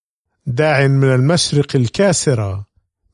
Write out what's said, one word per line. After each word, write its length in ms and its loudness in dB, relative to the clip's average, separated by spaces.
داع 420 2
من 280 2
المشرق 600 0
الكاسرة، 880 -2